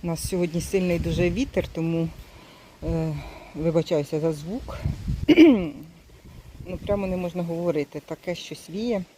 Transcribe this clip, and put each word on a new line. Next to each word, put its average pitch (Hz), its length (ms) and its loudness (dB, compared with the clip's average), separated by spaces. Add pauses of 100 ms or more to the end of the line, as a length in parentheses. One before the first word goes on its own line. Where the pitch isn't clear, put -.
У 175 40 -6
нас 165 220 -4
сьогодні 175 320 -2
сильний 180 380 0
дуже 170 320 2
вітер, 196 380 -2
тому, 165 400 -2 (760)
е, 160 300 -2 (400)
вибачаюся 156 640 0
за 165 120 0
звук. 165 460 -8 (500)
<clears throat> 262 440 10 (960)
Ну, 180 100 -8
прямо 202 280 -2
не 185 100 -2
можна 175 260 -2
говорити, 165 580 -2
таке - 340 -8
щось - 360 -14
віє. 202 340 -4 (140)